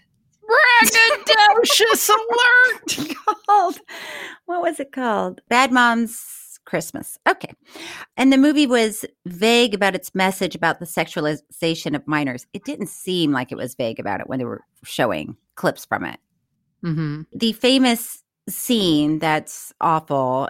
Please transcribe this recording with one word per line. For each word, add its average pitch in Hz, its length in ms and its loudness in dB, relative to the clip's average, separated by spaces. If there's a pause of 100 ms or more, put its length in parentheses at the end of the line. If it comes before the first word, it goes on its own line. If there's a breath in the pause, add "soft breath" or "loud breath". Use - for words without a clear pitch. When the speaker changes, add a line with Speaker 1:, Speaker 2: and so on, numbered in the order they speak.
(840)
Speaker 1:
Braggadocious 453 1300 4
alert! 466 1120 2
Speaker 2:
<laughs> 415 260 -4
Called, 381 320 2 (640 loud breath)
what 349 160 -4
was 330 180 -2
it 277 120 -8
called? 202 580 -4
Bad 254 220 2
Moms 233 920 -2
Christmas. - 520 -8 (100)
Okay. - 220 -2 (680 loud breath)
And 262 140 4
the 269 60 4
movie 285 300 4
was 226 380 0 (200)
vague 214 480 2
about 196 220 0
its - 180 -10
message 190 400 -2
about 165 260 -2
the 175 60 -14
sexualization 160 1080 -4
of 139 120 -8
minors. 147 460 -4
It - 120 -16
didn't 202 240 -8
seem 170 420 -2
like 127 200 -4
it - 60 -12
was 127 180 -10
vague 113 240 -6
about 98 200 -6
it - 80 -12
when 131 120 -6
they 127 60 -6
were 107 180 -10 (200)
showing 87 520 -4 (200)
clips - 300 -4
from 90 200 -6
it. 62 140 -12 (640)
Speaker 1:
Mm-hmm. 156 380 -4 (120)
Speaker 2:
The 226 200 -2
famous 247 720 0 (260)
scene 156 720 0
that's 156 600 -4
awful 139 680 0